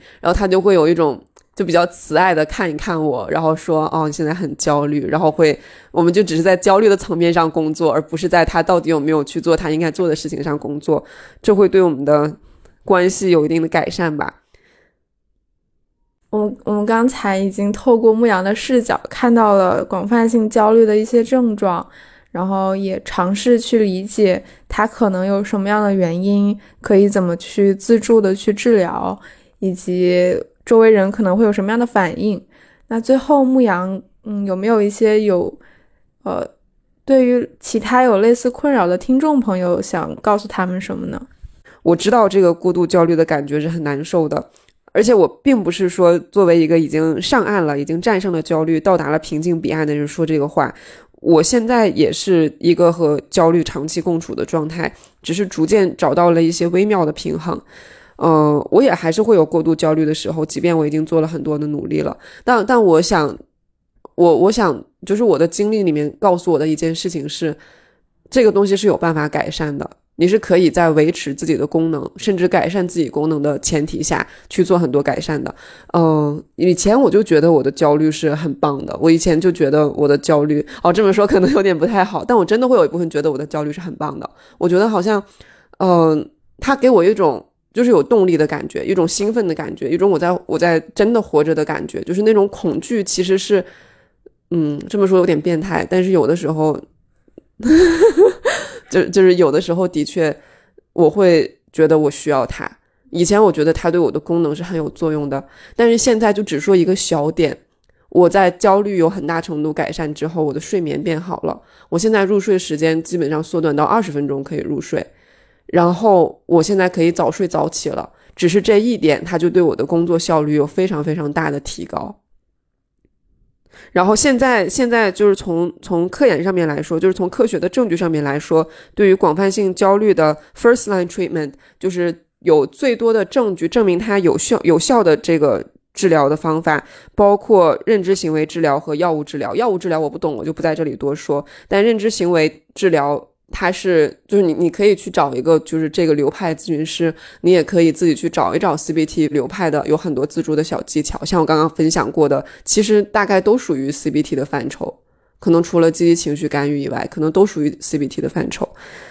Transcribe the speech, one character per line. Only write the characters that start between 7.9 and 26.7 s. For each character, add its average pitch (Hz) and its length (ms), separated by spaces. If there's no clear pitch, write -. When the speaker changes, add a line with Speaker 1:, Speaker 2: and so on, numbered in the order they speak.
Speaker 1:
而 151 80
不 156 160
是 175 100
在 170 160
他 165 200
到 175 180
底 156 80
有 160 100
没 147 120
有 151 120
去 151 160
做 165 160
他 170 140
应 156 100
该 165 120
做 175 160
的 156 80
事 - 120
情 147 140
上 147 160
工 147 220
作， 151 240
这 214 120
会 190 140
对 190 120
我 180 80
们 139 140
的 147 320
关 185 260
系 185 200
有 160 160
一 - 20
定 165 140
的 160 60
改 165 220
善 170 280
吧。 - 240
Speaker 2:
我， 214 220
我 208 80
们 208 120
刚 226 220
才 202 300
已 196 120
经 202 220
透 233 260
过 226 160
牧 226 140
羊 190 160
的 196 100
视 240 300
角 - 160
看 240 240
到 220 200
了 190 320
广 190 200
泛 226 220
性 226 220
焦 214 240
虑 226 120
的 214 120
一 220 80
些 233 180
症 240 320
状， 185 320
然 170 140
后 190 300
也 196 300
尝 185 280
试 240 240
去 233 220
理 190 240
解 196 400
它 - 180
可 220 220
能 185 180
有 196 160
什 208 160
么 196 120
样 214 120
的 208 120
原 175 280
因， 202 380